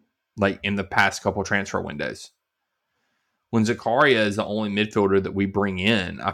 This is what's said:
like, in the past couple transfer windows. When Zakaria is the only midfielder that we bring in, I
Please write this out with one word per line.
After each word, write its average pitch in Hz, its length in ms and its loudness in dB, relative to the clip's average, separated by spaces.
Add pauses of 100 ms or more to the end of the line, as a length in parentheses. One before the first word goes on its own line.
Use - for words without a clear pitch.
(380)
like, 98 260 0
in 101 120 -2
the 98 100 -4
past 98 360 2
couple 101 220 -2
transfer 98 380 -2
windows. 73 500 -8 (1160)
When 113 160 4
Zakaria 117 600 2
is 101 120 -2
the 104 80 -2
only 107 240 -4
midfielder 101 520 2
that 95 120 -6
we 98 120 0
bring 98 340 -2
in, 92 420 0
I 95 120 -2